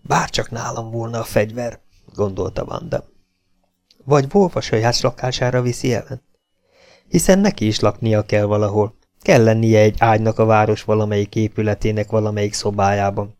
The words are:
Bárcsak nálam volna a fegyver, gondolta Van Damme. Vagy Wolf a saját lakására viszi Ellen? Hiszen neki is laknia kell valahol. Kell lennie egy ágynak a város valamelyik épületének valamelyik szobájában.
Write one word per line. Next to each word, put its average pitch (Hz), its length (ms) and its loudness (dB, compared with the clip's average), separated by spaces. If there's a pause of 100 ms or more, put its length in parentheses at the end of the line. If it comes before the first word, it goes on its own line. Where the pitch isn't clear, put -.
Bárcsak - 500 -4
nálam 113 400 -10
volna 117 280 -6
a 110 40 -6
fegyver, 113 560 -4 (360)
gondolta 95 500 -4
Van - 240 -10
Damme. - 160 -6 (1000)
Vagy 135 280 2
Wolf 196 220 2
a 120 60 -2
saját 117 400 0
lakására 127 600 -2
viszi 123 320 -2
Ellen? - 280 -8 (840)
Hiszen 185 320 4
neki 196 260 0
is 107 140 0
laknia 107 460 0
kell 104 200 0
valahol. 104 500 0 (260)
Kell 139 220 4
lennie 110 360 4
egy 107 200 4
ágynak 110 400 2
a 113 60 4
város 107 380 2
valamelyik 104 520 -2
épületének 107 760 -2
valamelyik 104 440 -2
szobájában. 101 880 -2